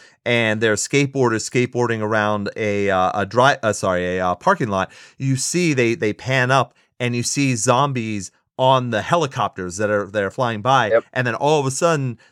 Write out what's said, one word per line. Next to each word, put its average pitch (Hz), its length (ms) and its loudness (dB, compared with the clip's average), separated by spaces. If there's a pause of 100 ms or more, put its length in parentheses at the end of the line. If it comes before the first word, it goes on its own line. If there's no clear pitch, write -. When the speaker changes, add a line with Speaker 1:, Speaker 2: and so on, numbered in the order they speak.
(260)
Speaker 1:
and 113 360 2
they're 110 140 4
skateboarders 135 760 0
skateboarding 120 520 0
around 107 560 0
a, 101 320 -2
uh, 92 320 2
a 101 40 -2
dri-, 123 380 2
uh, 110 100 2
sorry, 90 440 -2
a, 92 100 -2
uh, 90 80 0
parking 180 320 0
lot. 95 240 -2 (260)
You 135 200 -2
see 165 360 -2
they, 120 220 2
they 107 180 -2
pan 127 380 0
up 131 220 2 (260)
and 120 160 -2
you 120 80 -4
see 135 320 -2
zombies 117 760 0 (280)
on 131 300 2
the 110 140 0
helicopters 113 760 -2
that 107 140 -2
are, 104 160 0
that 101 160 -2
are 95 80 -2
flying 117 320 -4
by. 123 260 2
Speaker 2:
Yep. 113 140 2 (100)
Speaker 1:
And 127 140 -2
then 113 80 -2
all 151 240 2
of 135 80 0
a 131 40 0
sudden, 135 460 0 (140)